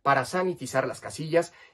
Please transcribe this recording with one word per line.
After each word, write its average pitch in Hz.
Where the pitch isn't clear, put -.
para 135
sanitizar 139
las -
casillas -